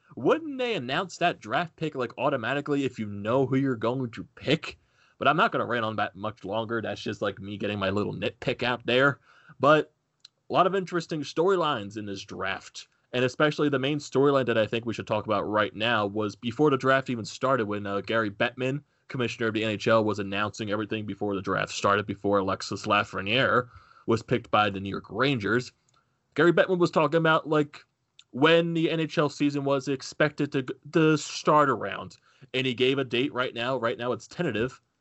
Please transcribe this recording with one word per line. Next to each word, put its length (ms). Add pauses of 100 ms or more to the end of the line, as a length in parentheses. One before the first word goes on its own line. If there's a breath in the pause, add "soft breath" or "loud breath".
(160 soft breath)
wouldn't 420
they 180
announce 420
that 220
draft 360
pick, 200
like, 220
automatically 680
if 120
you 100
know 380
who 120
you're 180
going 360
to 120 (120)
pick? 420 (400 soft breath)
But 100
I'm 80
not 160
gonna 140
rant 180
on 140
that 180
much 300
longer. 360
That's 200
just, 200
like, 200
me 160
getting 200
my 120
little 240
nitpick 500
out 220
there. 340 (400 soft breath)
But 320 (580)
a 40
lot 120
of 100
interesting 480
storylines 760
in 80
this 180
draft. 640 (240)
And 140
especially 420
the 100
main 220
storyline 460
that 120
I 80
think 200
we 80
should 140
talk 180
about 160
right 340
now 300
was 320
before 320
the 80
draft 320
even 160
started, 420
when, 180
uh, 140
Gary 320
Bettman, 500 (280)
commissioner 380
of 80
the 100
N 60
H 180
L, 160
was 140
announcing 520
everything 340
before 300
the 60
draft 320
started, 320
before 320
Alexis 480
Lafreniere 840 (380 loud breath)
was 180
picked 260
by 200
the 100
New 100
York 200
Rangers. 640 (600)
Gary 200
Bettman 240
was 140
talking 260
about, 320
like, 340 (480)
when 420
the 160
N 120
H 160
L 100
season 380
was 240
expected 640
to, 120 (280)
to 240
start 520
around. 460 (380 soft breath)
And 120
he 80
gave 260
a 40
date 300
right 200
now. 220
Right 220
now 160
it's 120
tentative, 540 (220)